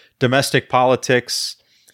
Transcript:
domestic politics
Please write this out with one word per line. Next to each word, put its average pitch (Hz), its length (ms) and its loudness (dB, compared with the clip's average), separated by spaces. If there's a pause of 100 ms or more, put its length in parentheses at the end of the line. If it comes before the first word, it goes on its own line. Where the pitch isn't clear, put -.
(200)
domestic 131 500 0
politics 127 840 0 (380)